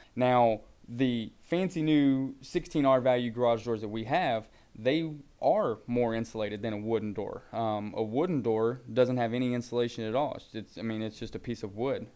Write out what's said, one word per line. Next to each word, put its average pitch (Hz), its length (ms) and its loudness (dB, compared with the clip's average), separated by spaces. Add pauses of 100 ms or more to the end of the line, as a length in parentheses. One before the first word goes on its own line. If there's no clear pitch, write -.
(160)
Now, 123 460 4 (280)
the 120 420 0 (120)
fancy 170 400 -2
new 139 580 4
sixteen 165 440 -2
R 131 160 6
value 123 280 2
garage 117 360 2
doors 113 160 -2
that 107 80 -6
we 110 160 -4
have, 127 420 -2 (260)
they 156 380 0 (300)
are 151 440 2
more 120 300 2
insulated 107 460 -4
than 110 120 -4
a 104 40 -4
wooden 107 360 -2
door. 101 380 -8
Um, 107 440 -4
a 110 60 -2
wooden 135 400 0
door 113 400 0 (100)
doesn't 123 260 4
have 117 160 0
any 123 200 0
insulation 120 500 -4
at 110 120 -2
all. 135 200 -2
It's, - 180 -16
it's, 110 240 -12
I - 40 -10
mean, 110 200 -4
it's 110 180 -8
just 113 160 -10
a 107 40 -8
piece 117 220 -8
of 98 140 -8
wood, 113 400 -4